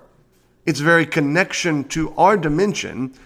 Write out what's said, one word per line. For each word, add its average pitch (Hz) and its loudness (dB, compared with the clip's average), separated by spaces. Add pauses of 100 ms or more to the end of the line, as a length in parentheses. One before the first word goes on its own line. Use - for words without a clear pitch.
(640)
its 143 -2
very 165 4
connection 156 -2
to 160 -6
our 196 4
dimension 151 -2 (120)